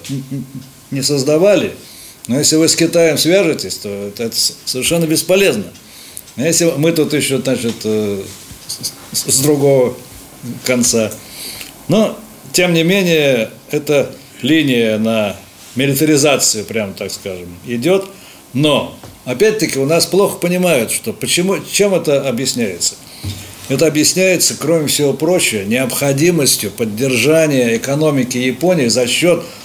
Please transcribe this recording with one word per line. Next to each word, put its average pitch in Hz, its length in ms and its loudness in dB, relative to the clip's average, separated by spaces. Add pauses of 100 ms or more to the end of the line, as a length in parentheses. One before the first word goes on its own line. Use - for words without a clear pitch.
н-, 135 220 -6
н-, 135 140 -6 (460)
не 139 120 -4
создавали, 147 720 2 (520)
но 127 120 0
если 160 180 2
вы 160 120 4
с - 80 0
Китаем 165 420 2
свяжетесь, 160 580 0
то - 120 -12
это, 101 360 -8
это 113 120 -6
с-, - 180 -2 (100)
совершенно 151 420 0
бесполезно. 185 580 2 (720)
А 120 60 -4
если 165 340 2
мы 160 160 2
тут 147 200 0
ещё, 135 280 0
значит, 117 420 -2
э, 107 400 -2 (880)
с, - 60 -6
с, - 160 -4
с 131 60 2
другого 139 560 4 (680)
конца?» 117 460 0 (800)
Но, 208 280 2 (360)
тем 180 200 2
не 165 120 2
менее, 160 640 2 (200)
эта 147 440 0 (280)
линия 123 560 2
на 107 380 0 (380)
милитаризацию, 139 880 2
прям 104 300 -6
так 95 180 -8
скажем, 90 360 -10 (180)
идёт. 143 440 0 (420)
Но, 135 440 0 (280)
опять-таки, 156 540 0
у 135 80 0
нас 160 200 2
плохо 180 320 2
понимают, 175 520 2
что - 220 -6
почему, 170 460 -2 (120)
чем 196 240 2
это 139 340 0
объясняется. 117 680 -4 (760)
Это 135 180 2
объясняется, 156 720 2
кроме 151 280 0
всего 139 260 0
прочего, 156 500 0
необходимостью 135 1080 0
поддержания 127 1080 0
экономики 139 600 0
Японии 127 500 0
за 120 180 2
счёт 170 380 2 (200)